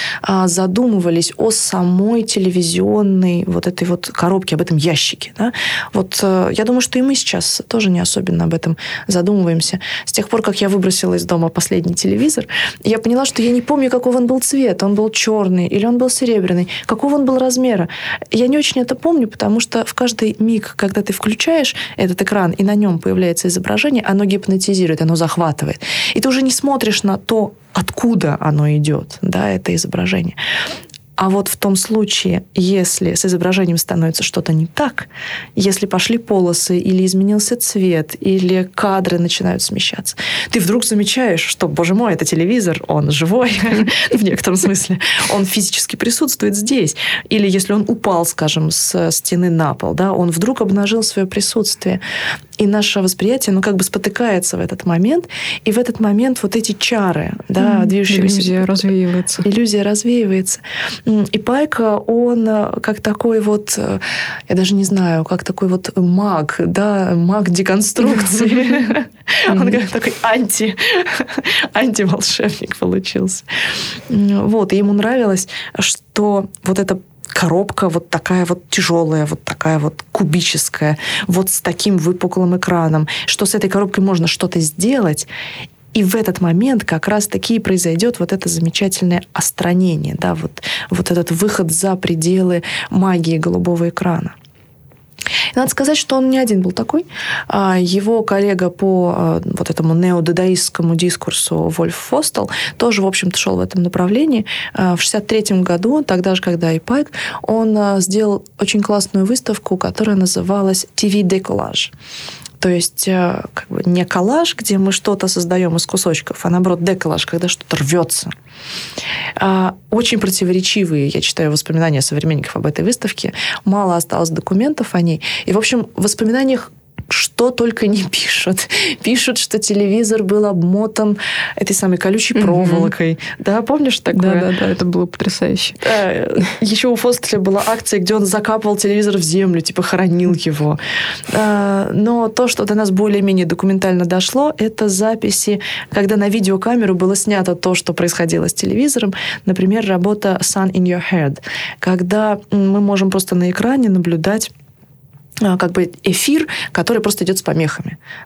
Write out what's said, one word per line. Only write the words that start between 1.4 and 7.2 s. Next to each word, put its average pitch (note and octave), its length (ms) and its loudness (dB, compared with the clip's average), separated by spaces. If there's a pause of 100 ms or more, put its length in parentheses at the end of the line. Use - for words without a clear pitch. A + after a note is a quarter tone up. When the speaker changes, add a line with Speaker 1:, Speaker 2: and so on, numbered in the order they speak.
Speaker 1:
самой F#3+ 720 2
телевизионной F#3 1200 2
вот F3 200 -2
этой F3+ 200 -2
вот F3 220 -2
коробке, F#3+ 480 0
об D#3 60 -2
этом E3+ 140 0
ящике, - 600 -2
да. A#3+ 140 0 (400)
Вот, F#3+ 300 -4
э, F#3 300 2
я A3 120 0
думаю, B3 160 2
что - 180 -2
и B3+ 40 2
мы C4+ 120 2
сейчас - 540 -2